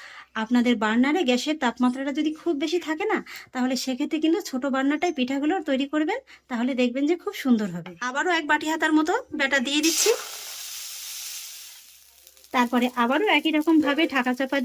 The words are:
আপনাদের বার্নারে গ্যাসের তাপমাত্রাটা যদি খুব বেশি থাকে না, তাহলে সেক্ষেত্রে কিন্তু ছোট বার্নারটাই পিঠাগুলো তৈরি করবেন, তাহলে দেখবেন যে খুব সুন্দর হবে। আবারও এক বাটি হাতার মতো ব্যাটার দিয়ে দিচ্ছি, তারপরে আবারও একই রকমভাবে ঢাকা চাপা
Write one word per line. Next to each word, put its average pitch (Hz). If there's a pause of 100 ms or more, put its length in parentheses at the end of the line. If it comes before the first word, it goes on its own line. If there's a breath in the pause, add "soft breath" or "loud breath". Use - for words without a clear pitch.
(420 loud breath)
আপনাদের 240 (100)
বার্নারে 254
গ্যাসের 254
তাপমাত্রাটা 254
যদি 302 (100)
খুব 339 (100)
বেশি 330
থাকে 320
না, - (340 loud breath)
তাহলে 254
সেক্ষেত্রে 294
কিন্তু 330 (100)
ছোট 254 (120)
বার্নারটাই 294
পিঠাগুলো 277 (160)
তৈরি 269
করবেন, 311 (300 loud breath)
তাহলে 247 (100)
দেখবেন 247
যে 349
খুব 403 (100)
সুন্দর 220
হবে। 180 (180)
আবারও 302
এক 320
বাটি 302
হাতার 320
মতো 311 (260)
ব্যাটার 269
দিয়ে 294
দিচ্ছি, 330 (2500)
তারপরে 247 (180)
আবারও 311 (100)
একই 302
রকমভাবে 302 (120)
ঢাকা 254
চাপা 277